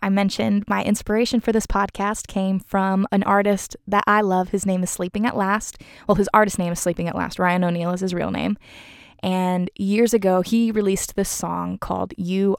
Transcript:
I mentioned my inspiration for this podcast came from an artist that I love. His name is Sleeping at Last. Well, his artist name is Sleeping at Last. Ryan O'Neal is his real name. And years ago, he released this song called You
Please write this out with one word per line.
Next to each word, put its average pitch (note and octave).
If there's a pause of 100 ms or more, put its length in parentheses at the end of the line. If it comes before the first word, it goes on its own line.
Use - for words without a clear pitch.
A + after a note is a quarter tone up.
I G3+
mentioned G3+
my G3
inspiration A3
for A3+
this A3
podcast G3+
came F#3+
from F#3+
an G3
artist G3+ (100)
that G3+
I G#3
love. F#3
His G3
name F#3
is F3
Sleeping F#3+
at -
Last. G#3 (260)
Well, G3+
his G3
artist G#3
name F3
is E3+
Sleeping E3+
at E3
Last. -
Ryan F3+
O'Neal F3
is F3+
his F#3
real F3
name. G3+ (640)
And F3+
years G#3
ago, F#3+
he A3+
released G3+
this G3
song F3
called F#3
You F#3+